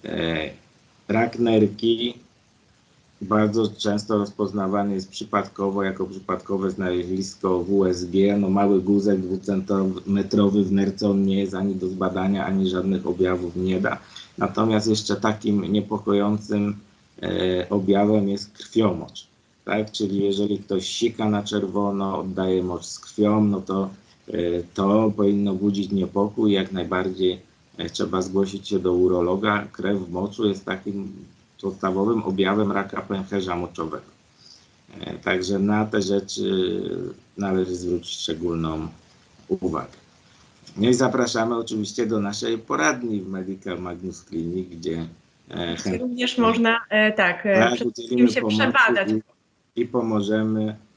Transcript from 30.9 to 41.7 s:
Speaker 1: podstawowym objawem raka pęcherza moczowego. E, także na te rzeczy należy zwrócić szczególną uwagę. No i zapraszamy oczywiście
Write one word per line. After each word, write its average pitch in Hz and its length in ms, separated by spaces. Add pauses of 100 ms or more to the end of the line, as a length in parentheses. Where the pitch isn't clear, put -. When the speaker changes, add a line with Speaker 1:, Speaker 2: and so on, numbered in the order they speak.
Speaker 1:
podstawowym 98 600
objawem 98 500
raka 98 300
pęcherza 95 540
moczowego. 85 480 (960)
E, 82 140
także 95 440
na 107 280
te 107 160
rzeczy 95 800 (580)
należy 92 380
zwrócić 87 440
szczególną 82 680 (600)
uwagę. 80 480 (800)
No 107 120
i 127 60
zapraszamy 120 600
oczywiście 110 500